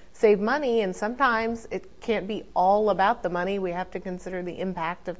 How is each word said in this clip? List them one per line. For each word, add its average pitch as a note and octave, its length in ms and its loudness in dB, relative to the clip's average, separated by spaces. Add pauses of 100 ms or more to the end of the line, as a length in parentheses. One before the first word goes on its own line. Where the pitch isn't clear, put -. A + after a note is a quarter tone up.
(120)
save G#3 280 6
money, A#3+ 420 0
and F#3 120 -2
sometimes A3+ 760 0
it - 320 -10
can't G3+ 260 -2
be G#3 240 -6
all G3+ 380 4
about F#3+ 320 2
the F3 80 0
money. F3+ 280 -2
We F#3 140 -2
have F#3 200 -6
to F#3 80 -8
consider F#3 420 -8
the F3 180 -8
impact F3+ 480 -4
of E3+ 100 -8